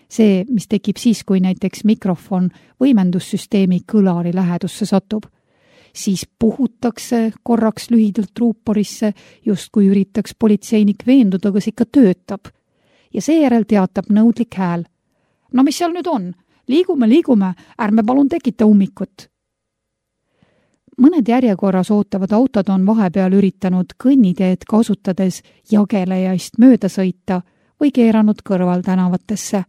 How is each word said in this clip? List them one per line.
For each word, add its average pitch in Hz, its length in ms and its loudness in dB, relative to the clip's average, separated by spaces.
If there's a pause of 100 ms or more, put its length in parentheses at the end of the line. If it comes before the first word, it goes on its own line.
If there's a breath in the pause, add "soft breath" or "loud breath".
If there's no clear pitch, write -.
See, 202 400 0
mis 226 180 -4
tekib 202 300 -4
siis, 233 260 0
kui 190 160 0
näiteks 185 460 -4
mikrofon 185 640 -2 (320 soft breath)
võimendussüsteemi 190 1120 0
kõlari 175 420 0
lähedusse 180 560 -4
satub. 208 380 -4 (640 soft breath)
Siis - 320 -6 (140)
puhutakse 226 920 -2 (120)
korraks 220 460 -2
lühidalt 220 500 0
ruuporisse, 214 760 -2 (320 soft breath)
justkui 202 440 0
üritaks 202 500 -2
politseinik 208 680 0
veenduda, 214 460 2
kas 196 180 -4
ikka 240 160 -4
töötab. 202 640 0 (640)
Ja 226 80 -6
seejärel 262 480 2
teatab 190 400 -2
nõudlik 220 480 0
hääl: 175 280 -4 (680)
"No 254 100 2
mis 285 140 0
seal 339 160 -4
nüüd 349 140 -8
on? 190 260 -6 (340)
Liigume, 277 420 0
liigume, 220 440 2 (240 soft breath)
ärme 220 260 0
palun 262 260 0
tekita 254 360 -2
ummikut." 196 640 0 (1700)
Mõned 269 320 4
järjekorras 196 600 0
ootavad 202 440 -2
autod 220 340 0
on 190 160 2
vahepeal 190 480 0
üritanud 185 600 0 (100)
kõnniteed 190 640 2
kasutades 196 760 -2 (300 soft breath)
jagelejaist 185 880 -2
mööda 226 320 4
sõita 185 500 -4 (380)
või 294 160 0
keeranud 220 480 2
kõrvaltänavatesse. 180 1300 -2